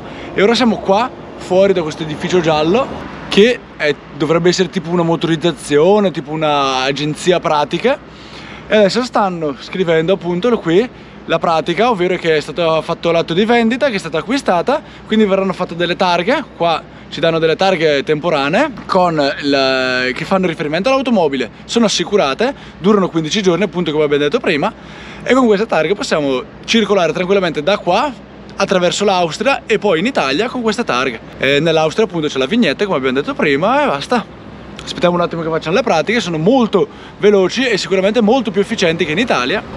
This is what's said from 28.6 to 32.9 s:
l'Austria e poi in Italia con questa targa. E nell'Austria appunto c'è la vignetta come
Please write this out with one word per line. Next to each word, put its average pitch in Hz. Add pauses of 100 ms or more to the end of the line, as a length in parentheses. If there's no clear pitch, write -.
l'Austria 196
e 214
poi 185
in 180
Italia 180
con 247
questa 220
targa. 127 (180)
E 139
nell'Austria 160
appunto 170
c'è 135
la 131
vignetta 180
come 185